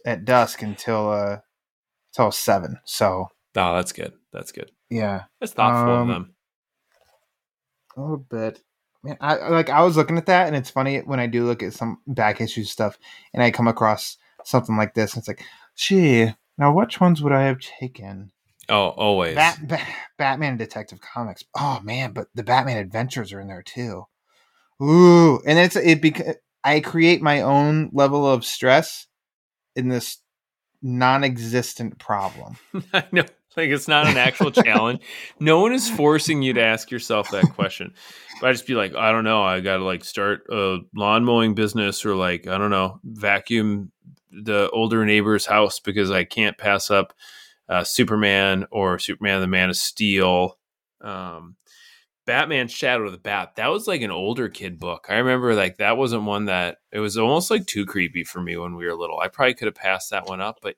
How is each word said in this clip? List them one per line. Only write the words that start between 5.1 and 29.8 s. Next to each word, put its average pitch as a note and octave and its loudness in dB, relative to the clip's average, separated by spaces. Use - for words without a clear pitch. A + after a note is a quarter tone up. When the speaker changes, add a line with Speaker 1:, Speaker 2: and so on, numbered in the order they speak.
Speaker 2:
That's A3 -12
thoughtful A#2+ 2
Speaker 1:
Um, A#2+ 2
Speaker 2:
of A#2+ -2
them. F#2 -6
Speaker 1:
A C3 -10
little D3+ -6
bit. A2+ -8
Man, C#3+ -12
I, D3 -2
like, E3 2
I D3 6
was E3+ 4
looking D#3+ 2
at E3 -4
that, F#3 4
and D3+ -2
it's B2+ -4
funny C3+ -2
when C3+ -4
I A#2+ -2
do A#2+ 0
look A#2+ -2
at G2 -8
some - -8
back A#2 0
issue A2 -6
stuff, G#2 -6
and B2 -2
I A#2+ 4
come A#2 0
across A2 0
something A#2 0
like G#2+ -2
this, G#2+ -2
and A#2 -10
it's - -14
like, - -10
"Gee, C3 4
now C#3+ 4
which F#3+ 0
ones F3 4
would D3 2
I C3+ 4
have C3 0
taken?" G2 -16
Speaker 2:
Oh, G2+ 2
always. F#2 0
Speaker 1:
Bat-, D3+ 2
Ba-, D#3 -6
Batman C#3 -2
and A#2+ -6
Detective G#2+ -12
Comics. - -12
Oh, C3+ -4
man, A#2 -8
but G#2+ -10
the A2+ -8
Batman B2+ 0
Adventures G#2+ -6
are G2 -14
in G2 -14
there, F#2 -16
too. G#2+ -12
Ooh, E3+ 8
and D3+ 4
it's, F3+ 4
it D#3+ 4
bec-, D#3+ 0
I D3+ 2
create E3 4
my D3 2
own D3 2
level C#3 2
of B2 2
stress - 0
in B2+ -2